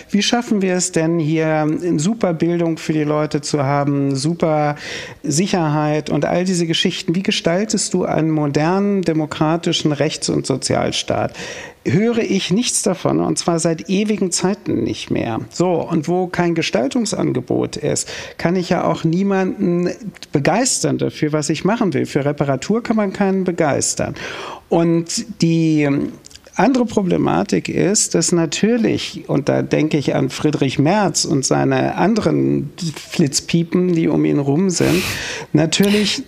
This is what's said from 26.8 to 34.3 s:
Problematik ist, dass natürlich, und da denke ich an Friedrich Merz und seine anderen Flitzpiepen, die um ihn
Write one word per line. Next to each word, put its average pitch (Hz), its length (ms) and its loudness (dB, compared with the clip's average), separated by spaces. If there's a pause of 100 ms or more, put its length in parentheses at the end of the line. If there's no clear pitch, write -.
Problematik 175 840 0
ist, - 460 0
dass 170 160 2
natürlich, 202 960 0
und 147 220 0
da 131 140 2
denke 147 340 0
ich - 180 0
an 139 140 2
Friedrich 147 500 0
Merz 170 460 2
und 135 200 0
seine 135 520 0
anderen 147 760 2 (240)
Flitzpiepen, 170 1000 0
die 165 120 2
um 147 180 2
ihn 151 140 2